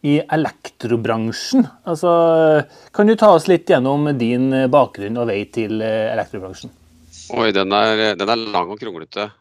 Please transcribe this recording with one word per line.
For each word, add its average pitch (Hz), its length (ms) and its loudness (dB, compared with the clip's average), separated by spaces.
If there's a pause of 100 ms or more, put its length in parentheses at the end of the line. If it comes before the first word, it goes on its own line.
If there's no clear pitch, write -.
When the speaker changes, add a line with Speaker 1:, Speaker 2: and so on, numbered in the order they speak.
Speaker 1:
i 147 160 2
elektrobransjen. 113 1400 -2 (200)
Altså, 175 240 -2 (840)
kan 208 120 2
du 226 120 4
ta - 160 8
oss 156 160 2
litt 170 200 2
gjennom 143 360 2 (120)
din, 123 360 0
eh, 131 160 0
bakgrunn 117 480 0
og 120 80 -2
vei 104 240 -4
til, 110 320 -4
eh, 110 320 -4
elektrobransjen? 101 560 -10 (640)
Speaker 2:
Oi, 113 180 0
den 98 200 0
er, 107 420 0
den 98 140 -4
er 117 80 0
lang 104 340 -4
og 104 100 -14
kronglete. 101 500 -10 (100)